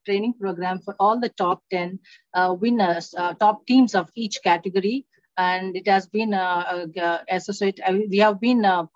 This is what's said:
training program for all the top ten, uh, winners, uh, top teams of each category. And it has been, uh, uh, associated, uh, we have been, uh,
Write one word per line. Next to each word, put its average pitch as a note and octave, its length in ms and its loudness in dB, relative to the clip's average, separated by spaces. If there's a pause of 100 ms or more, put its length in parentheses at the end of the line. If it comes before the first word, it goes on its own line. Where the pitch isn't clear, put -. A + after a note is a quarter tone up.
training G#3 360 -2
program F#3 400 -4
for G3 180 -12
all C4 220 2
the A#3 80 -2 (160)
top - 260 0
ten, F#3 300 -4 (340)
uh, F#3 240 2
winners, F#3+ 580 0
uh, F3 180 -4
top G#3+ 320 0
teams B3+ 280 6
of F3+ 220 0
each A3+ 260 -8
category. F#3+ 640 0 (300)
And F#3 400 -2
it F#3+ 120 -10
has G3 180 2
been, G#3+ 280 -2
uh, F3+ 520 -2 (140)
uh, - 180 0 (120)
associated, G3 580 -4
uh, F#3+ 100 2 (120)
we G3 80 2
have G#3 220 4
been, A#3 240 2
uh, F3+ 320 2